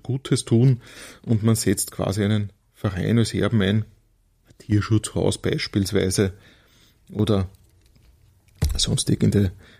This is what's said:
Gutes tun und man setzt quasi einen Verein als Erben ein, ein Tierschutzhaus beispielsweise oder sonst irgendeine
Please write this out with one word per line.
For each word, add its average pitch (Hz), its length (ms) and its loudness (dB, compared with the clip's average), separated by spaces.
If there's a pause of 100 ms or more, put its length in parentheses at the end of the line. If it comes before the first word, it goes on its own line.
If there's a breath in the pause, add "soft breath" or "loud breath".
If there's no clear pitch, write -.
Gutes 131 420 -4
tun 120 360 4 (420 loud breath)
und 113 180 0
man 113 140 2
setzt - 360 -2
quasi 95 320 -2
einen 104 280 -2 (220)
Verein 101 440 -2
als 113 160 0
Erben 101 280 0
ein, 98 160 2
ein - 840 -12
Tierschutzhaus 101 800 0
beispielsweise 95 920 -2 (800 soft breath)
oder 101 380 0 (1300)
sonst - 320 -2
irgendeine 101 420 2 (280 soft breath)